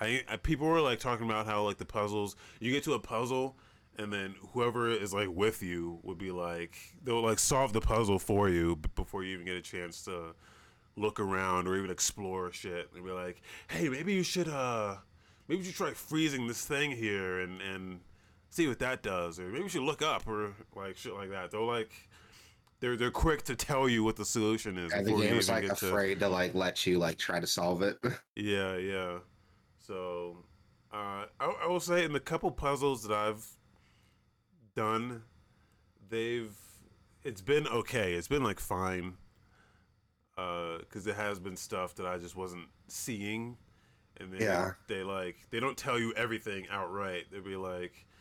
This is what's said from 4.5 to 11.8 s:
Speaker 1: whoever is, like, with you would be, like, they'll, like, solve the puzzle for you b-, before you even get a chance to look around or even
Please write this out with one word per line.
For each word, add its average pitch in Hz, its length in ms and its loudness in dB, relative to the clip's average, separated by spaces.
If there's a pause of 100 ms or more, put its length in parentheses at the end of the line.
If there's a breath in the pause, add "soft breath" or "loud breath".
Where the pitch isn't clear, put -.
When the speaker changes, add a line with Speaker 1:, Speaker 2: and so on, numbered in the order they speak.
Speaker 1:
whoever 120 360 2
is, 101 240 0
like, 101 160 2
with 101 340 2
you 85 400 -4
would 95 140 -8
be, 95 140 -6
like, 87 440 -4 (280)
they'll, 117 180 2
like, 110 180 4
solve 135 320 4
the 110 100 2
puzzle 107 380 6
for 101 300 4
you 85 260 6
b-, 76 200 0
before 92 280 -4
you 95 100 -4
even 87 120 -8
get 92 100 -2
a 90 60 -4
chance 87 440 -10
to 85 300 -8 (600 loud breath)
look 104 240 0
around 92 480 4
or 95 100 4
even 95 140 -2